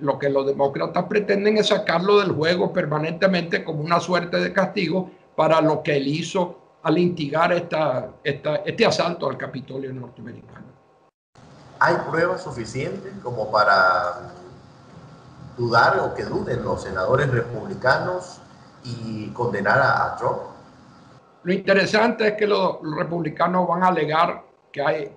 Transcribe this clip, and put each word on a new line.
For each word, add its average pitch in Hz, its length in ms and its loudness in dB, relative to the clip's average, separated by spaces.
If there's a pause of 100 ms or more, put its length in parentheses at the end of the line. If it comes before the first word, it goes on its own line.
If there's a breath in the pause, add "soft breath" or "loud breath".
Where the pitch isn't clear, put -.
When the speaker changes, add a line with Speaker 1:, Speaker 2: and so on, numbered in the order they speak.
Speaker 1:
lo 139 180 0
que 139 100 0
los 139 160 2
demócratas 143 600 0
pretenden 208 540 2
es 202 80 2
sacarlo 190 520 4
del 185 140 2
juego 175 400 2
permanentemente 170 880 0
como 151 180 -6
una 170 200 2
suerte 175 340 0
de 180 160 0
castigo 185 580 0 (240 loud breath)
para 156 280 4
lo 151 200 2
que 151 140 0
él 139 120 0
hizo 170 500 -2 (240)
al 160 160 2
instigar 165 540 2
esta, 156 580 0 (140)
esta, 151 340 -2
este 190 280 -2
asalto 170 440 0
al 131 80 -6
Capitolio 131 540 -10
norteamericano. 120 760 -16 (1120)
Speaker 2:
¿Hay 170 180 4 (140)
pruebas 175 320 0
suficientes 135 720 -8 (100)
como 113 300 -6
para 92 800 2 (1300)
dudar 120 420 4
o - 140 -2
que 113 100 -6
duden - 400 -4
los - 200 -4
senadores 113 460 0
republicanos 120 1080 -2 (460)
y 110 460 -8
condenar 101 460 0
a, 131 280 2
a - 100 -4
Trump? 127 240 -4 (1040)
Speaker 1:
Lo 175 80 -2
interesante 202 800 2
es 202 60 2
que 208 120 2
los, 190 340 2
los 156 140 -6
republicanos 170 720 0
van 175 160 0
a 185 40 4
alegar 160 560 2 (280)
que 143 100 -6
hay, 147 360 -2